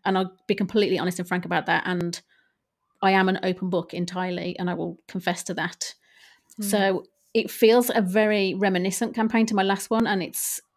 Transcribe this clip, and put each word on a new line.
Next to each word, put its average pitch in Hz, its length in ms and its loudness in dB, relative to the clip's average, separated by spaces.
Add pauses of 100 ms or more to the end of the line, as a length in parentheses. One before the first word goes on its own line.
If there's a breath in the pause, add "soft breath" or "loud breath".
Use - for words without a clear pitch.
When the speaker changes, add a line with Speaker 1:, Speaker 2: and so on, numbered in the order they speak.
Speaker 1:
And 190 120 0
I'll 185 180 -2 (120)
be 202 80 0
completely 202 440 0
honest 180 200 -4
and 180 100 -8
frank 180 160 -2
about 170 220 -2
that. 170 200 0
And 175 340 -4 (800)
I 196 80 4
am 190 180 4
an 185 140 0
open 185 280 -2
book 170 220 -2
entirely, 180 680 -4
and 180 120 -2
I 170 40 -4
will 170 240 -6 (100)
confess 175 360 -4
to 175 100 -8
that. - 400 -8 (680 soft breath)
Speaker 2:
Mm. 208 40 -6
Speaker 1:
So 196 400 2 (300)
it - 160 0
feels 240 440 6
a 226 60 4
very 202 540 2
reminiscent 190 600 0
campaign 226 320 2
to 214 80 -2
my 196 80 2
last 196 280 0
one, 226 160 2
and 190 160 0
it's - 380 -6 (160)